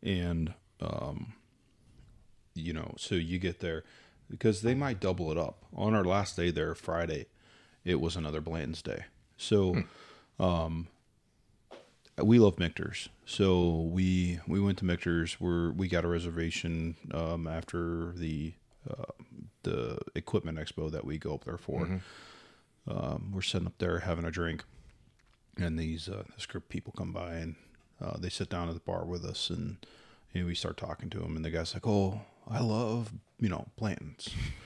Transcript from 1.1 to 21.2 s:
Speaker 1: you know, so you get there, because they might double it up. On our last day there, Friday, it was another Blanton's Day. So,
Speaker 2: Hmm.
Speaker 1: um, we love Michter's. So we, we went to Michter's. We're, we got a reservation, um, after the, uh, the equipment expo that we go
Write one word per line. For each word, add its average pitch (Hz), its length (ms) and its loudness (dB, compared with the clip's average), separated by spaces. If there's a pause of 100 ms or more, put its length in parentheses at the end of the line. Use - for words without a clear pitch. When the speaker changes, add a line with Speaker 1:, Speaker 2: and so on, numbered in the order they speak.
Speaker 1:
you 82 180 -4
know, 78 240 -4
so - 180 -2
you 85 240 2
get 90 220 -2
there, 80 240 -4 (460)
because 101 320 4
they 120 120 4
might 131 260 0
double 90 300 2
it 80 80 2
up. - 260 -2 (100)
On 107 200 2
our 101 100 6
last 95 320 4
day 87 140 4
there, 80 240 0
Friday, 82 520 -2 (580)
it 90 160 4
was 82 160 0
another 78 240 -2
Blanton's 80 420 -4
Day. - 220 -4 (320)
So, 95 380 6 (640)
Speaker 2:
Hmm. - 40 2
Speaker 1:
um, 85 460 2 (1300)
we 110 160 10
love 101 180 10
Michter's. - 520 -2 (180)
So 87 560 4 (100)
we, 90 540 4
we 95 140 2
went 101 180 2
to 98 60 -2
Michter's. 85 560 0
We're, 85 320 2
we 92 160 0
got 87 160 4
a 85 40 2
reservation, 82 880 -2 (160)
um, 82 340 -2
after 85 640 -4
the, 80 420 -4 (340)
uh, - 160 -8 (600)
the - 340 -2 (160)
equipment 85 440 -2
expo 78 320 -4
that 76 140 -6
we 78 140 -4
go - 160 -4